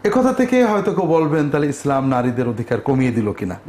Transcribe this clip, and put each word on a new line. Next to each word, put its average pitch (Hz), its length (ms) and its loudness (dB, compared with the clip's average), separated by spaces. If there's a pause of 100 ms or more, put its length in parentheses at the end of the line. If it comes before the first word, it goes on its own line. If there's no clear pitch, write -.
এ 208 100 2
কথা 254 200 2
থেকে 254 320 2
হয়তো 208 260 0
কেউ 175 140 -2
বলবেন, 156 440 2
"তাহলে 147 180 0
ইসলাম 135 400 -2
নারীদের 123 400 0
অধিকার 113 340 -4
কমিয়ে 131 300 0
দিল 107 220 -2
কিনা?" 92 220 -6 (140)